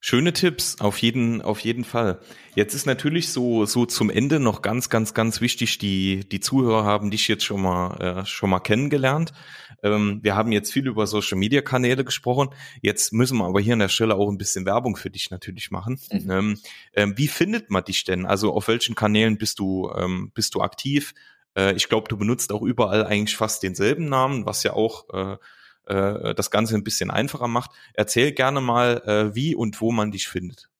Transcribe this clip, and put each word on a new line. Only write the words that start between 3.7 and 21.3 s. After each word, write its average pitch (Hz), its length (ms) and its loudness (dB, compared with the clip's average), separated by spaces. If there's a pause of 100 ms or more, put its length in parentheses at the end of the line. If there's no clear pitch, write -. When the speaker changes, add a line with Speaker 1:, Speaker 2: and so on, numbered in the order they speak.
Speaker 1:
zum 113 240 0
Ende 143 320 2
noch 113 220 0
ganz, 117 260 -2
ganz, 110 240 0
ganz 113 300 0
wichtig, - 340 0
die, 95 500 0
die 98 140 -6
Zuhörer 117 440 2
haben 104 260 2
dich 107 180 -2
jetzt 104 160 0
schon 101 160 -4
mal, 90 600 -2
äh, 95 40 -6
schon - 240 -4
mal 92 120 4
kennengelernt. 139 760 0 (480)
Ähm, 104 400 2
wir 101 140 2
haben 110 160 2
jetzt 104 200 0
viel 139 140 0
über 107 200 0
Social 101 300 -2
Media 113 240 2
Kanäle 127 460 0
gesprochen. 131 420 0 (320)
Jetzt - 320 0
müssen 123 240 2
wir 104 80 2
aber 95 160 2
hier 110 140 2
an 113 60 2
der 98 100 2
Stelle 110 240 2
auch 101 160 2
ein 101 80 -4
bisschen 95 260 -4
Werbung 110 320 0
für - 140 -8
dich - 200 -8
natürlich 92 400 -12
machen. 101 300 -6 (100)
Speaker 2:
Mhm. 98 200 -4
Speaker 1:
Ähm, 104 280 0 (360)
ähm, 101 240 2
wie 143 100 2
findet 214 420 0
man 95 140 2
dich - 200 -4
denn? 92 200 -2
Also 95 300 2
auf 104 140 -2
welchen 117 260 0
Kanälen 107 420 4
bist 107 220 -6
du, 95 360 -2
ähm, 92 400 -4
bist - 200 -4
du 98 80 -2
aktiv? 139 500 -2 (420)